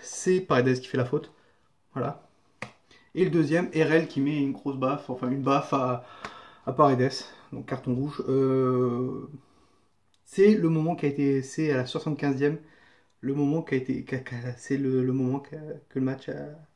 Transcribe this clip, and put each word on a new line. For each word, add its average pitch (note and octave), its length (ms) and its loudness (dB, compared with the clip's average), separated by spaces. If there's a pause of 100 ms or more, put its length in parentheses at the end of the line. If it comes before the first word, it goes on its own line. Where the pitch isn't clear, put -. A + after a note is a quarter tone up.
c'est - 380 0
Paredes B2+ 400 2
qui - 80 -14
fait - 80 -4
la B2 80 2
faute. - 280 -4 (600)
Voilà. - 340 -6 (880)
Et E3+ 100 2
le D#3+ 60 2
deuxième, D#3+ 360 2
R D#3 260 2
L D#3+ 160 4
qui C#3 120 -4
met D3 180 0
une C#3 140 0
grosse C#3 240 -6
baffe, C3 320 -2
enfin B2+ 220 -4
une C3+ 120 -2
baffe C#3 300 0
à, B2+ 320 0 (640)
à B2+ 60 -2
Paredes. C3 400 4 (400)
Donc - 140 -10
carton B2+ 280 -4
rouge. C#3 340 -4
Euh, B2+ 1040 2 (920)
c'est G#3 300 6
le E3 140 2
moment D#3+ 280 0
qui D3+ 100 -2
a - 20 2
été, C#3 340 2
c'est D#3 280 -2
à C#3 60 2
la B2+ 100 0
soixante-quinzième, D3 720 -2 (600)
le C3+ 140 -4
moment D3 280 0
qui C#3+ 120 -4
a C3 40 2
été, B2+ 240 -4
qu'a, C3 160 -6
qu'a, B2 380 -10
c'est - 200 -4
le, C3 280 0
le B2+ 80 0
moment C3 260 0
qu'a, D3+ 200 -14 (320)
que C3+ 100 -4
le C3 40 0
match C3+ 240 -4
a, E3+ 60 -6 (420)